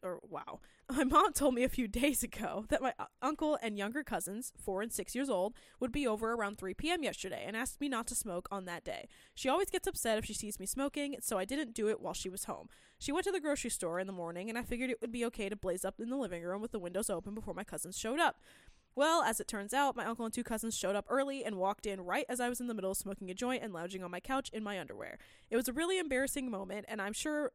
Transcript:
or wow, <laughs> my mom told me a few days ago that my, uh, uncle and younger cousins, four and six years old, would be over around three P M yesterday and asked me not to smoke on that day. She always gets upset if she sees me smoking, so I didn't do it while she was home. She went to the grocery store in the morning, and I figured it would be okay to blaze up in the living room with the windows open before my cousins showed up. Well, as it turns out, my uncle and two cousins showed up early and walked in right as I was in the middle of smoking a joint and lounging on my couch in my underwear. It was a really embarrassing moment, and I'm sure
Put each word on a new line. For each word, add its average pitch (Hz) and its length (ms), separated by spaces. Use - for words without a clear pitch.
or 185 220
wow, - 380
<laughs> - 180
my 285 80
mom 302 300
told 277 220
me 240 100
a 262 40
few 247 200
days 240 340
ago 214 460
that 294 120
my, 262 200
uh, - 60
uncle 302 400
and 214 160
younger 233 280
cousins, 202 520
four 196 240
and 226 120
six - 200
years 269 160
old, 269 260
would 254 100
be 285 160
over 220 280
around 208 220
three 185 180
P 311 180
M 349 100
yesterday 196 420
and 202 120
asked 247 240
me 285 80
not 233 200
to 240 60
smoke 185 380
on 190 140
that 170 180
day. - 240
She - 140
always 359 220
gets 381 180
upset 220 300
if 220 60
she 214 100
sees 208 260
me 190 60
smoking, 285 540
so - 160
I 190 80
didn't 254 300
do 214 140
it 220 120
while - 140
she - 140
was 185 160
home. 78 240
She - 100
went 330 140
to 392 80
the 370 80
grocery 285 300
store 170 280
in 190 80
the 196 60
morning, 175 360
and 226 80
I 247 60
figured 247 280
it 240 100
would 233 120
be 233 140
okay 220 220
to 208 80
blaze 185 280
up 190 160
in 233 100
the 262 60
living 180 280
room 190 180
with 233 80
the 226 80
windows 180 320
open 196 240
before 214 200
my 202 100
cousins - 340
showed 254 220
up. 320 200
Well, 311 280
as 220 160
it - 80
turns 202 260
out, 277 220
my 233 80
uncle 226 200
and 220 80
two 240 120
cousins 220 320
showed 190 180
up 202 140
early 277 360
and 214 120
walked 190 280
in 196 180
right 190 260
as 247 100
I 247 100
was 247 120
in 247 80
the 226 60
middle 190 180
of 196 40
smoking 196 320
a 185 60
joint 247 300
and 214 80
lounging 180 320
on 175 80
my 180 80
couch 269 320
in 220 100
my 202 160
underwear. - 400
It 226 60
was 254 100
a 254 60
really 339 260
embarrassing 269 500
moment, 196 400
and 208 140
I'm 202 100
sure 294 420